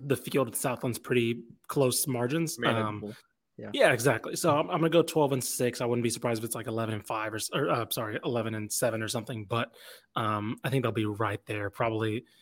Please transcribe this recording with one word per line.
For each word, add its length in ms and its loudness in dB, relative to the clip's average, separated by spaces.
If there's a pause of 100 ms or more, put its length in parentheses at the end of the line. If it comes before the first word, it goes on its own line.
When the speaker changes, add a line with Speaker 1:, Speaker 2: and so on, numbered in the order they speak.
Speaker 1:
the 120 2
field 320 0
at 80 -12
Southland's 440 -2
pretty 420 2 (260)
close 380 4
margins. 520 0
Um, 40 -4
Speaker 2:
Manageable. 520 0 (420)
Yeah. 160 -12
Speaker 1:
yeah, 200 6
exactly. 440 2
So 200 2
I'm, 140 0
I'm 80 0
gonna 120 4
go 120 8
twelve 300 2
and 100 0
six. 380 -2
I 40 0
wouldn't 200 2
be 60 2
surprised 300 -2
if 40 -4
it's, 100 -6
like, 140 -6
eleven 260 -2
and 120 -6
five 260 -2
or 60 -6
s-, 140 -6
or, 180 0
uh, 200 2
sorry, 340 -4
eleven 300 0
and 160 -6
seven 320 0
or 60 -4
something. 380 -6
But, 260 -2 (440)
um, 460 0
I 80 -2
think 140 2
they'll 80 2
be 140 0
right 400 -2
there, 240 -4
probably 540 -2 (180)